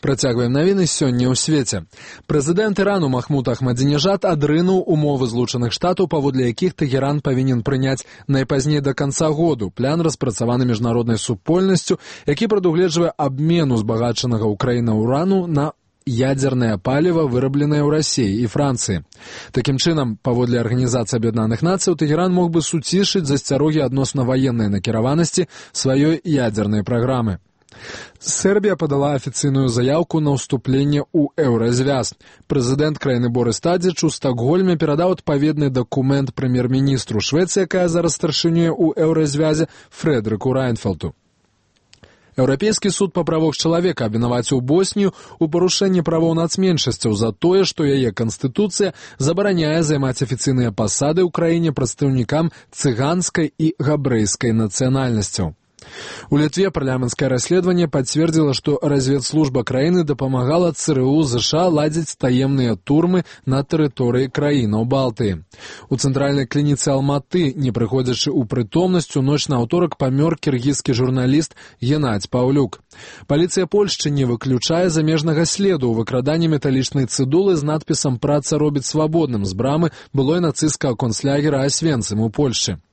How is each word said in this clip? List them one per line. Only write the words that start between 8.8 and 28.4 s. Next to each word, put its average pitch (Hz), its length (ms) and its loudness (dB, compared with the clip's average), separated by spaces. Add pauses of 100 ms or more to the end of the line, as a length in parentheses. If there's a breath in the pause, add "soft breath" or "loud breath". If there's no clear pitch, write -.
да 139 80 0
канца 143 400 0
году 143 400 0
плян, 151 320 0
распрацаваны 123 640 0
міжнароднай 117 480 0
супольнасцю, 175 880 0 (240 loud breath)
які 202 240 0
прадугледжвае 170 640 2
абмен 151 560 0
узбагачанага 113 720 0
ў 104 160 0
краіна 120 320 0
ўрану 151 560 2
на 151 240 0 (320)
ядзернае 127 800 0
паліва, 160 400 2
вырабленае 143 640 0
ў 151 80 2
Расіі 120 480 0
і 113 80 -2
Францыі. 117 560 -2 (480 loud breath)
Такім 135 240 0
чынам, 139 400 0
паводле 120 400 0
Арганізацыі 120 560 0
Аб'яднаных 113 480 0
Нацыяў, 180 320 0
Тэгеран 165 400 0
мог 175 160 2
бы 165 80 2
суцішыць 180 640 0
засцярогі 143 640 0
адносна 131 400 0
ваеннай 127 400 0
накіраванасці 120 800 0 (240 loud breath)
сваёй 143 560 2
ядзернай 110 560 0
праграмы. 120 560 0 (800 loud breath)
Сербія 196 580 0